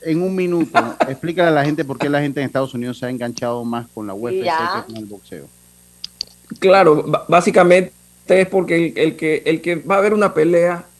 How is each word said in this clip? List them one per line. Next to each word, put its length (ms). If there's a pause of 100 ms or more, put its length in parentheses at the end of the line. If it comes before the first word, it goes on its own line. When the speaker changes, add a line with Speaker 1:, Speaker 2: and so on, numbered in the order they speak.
Speaker 1:
En 160
un 140
minuto, 460 (280)
explícale 420
a 20
la 120
gente 200
por 120
qué 120
la 120
gente 200
en 60
Estados 280
Unidos 240
se 80
ha 40
enganchado 540
más 300
con 140
la 60
U 140
F 120
C 40
Speaker 2:
Ya. 400
Speaker 1:
que 80
con 80
el 60
boxeo. 400 (1120)
Speaker 3:
Claro, 460
ba-, 240
básicamente 640 (340)
es 220
porque 260
el, 240
el 180
que, 300
el 140
que 160
va 220
a 20
ver 120
una 220
pelea 500 (160)